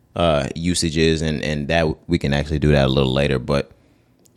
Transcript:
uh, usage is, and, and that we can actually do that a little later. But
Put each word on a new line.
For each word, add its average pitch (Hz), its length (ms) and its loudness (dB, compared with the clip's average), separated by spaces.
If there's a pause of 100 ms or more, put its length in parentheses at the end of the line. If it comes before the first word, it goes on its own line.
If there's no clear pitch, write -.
(160)
uh, 73 400 2
usage 85 420 -2
is, 80 260 2
and, 76 200 -2
and 73 260 -4
that 80 380 -2
we 85 120 0
can 69 140 -2
actually 73 260 -2
do 73 120 4
that 69 140 4
a - 40 4
little 65 220 2
later. 67 280 0
But 69 320 -4 (640)